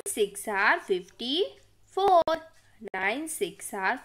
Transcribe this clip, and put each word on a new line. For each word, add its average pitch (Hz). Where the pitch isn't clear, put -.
सिक्स -
are 220
फिफ्टी 247
फ़ोर। 349
नाइन 208
सिक्स -
are 202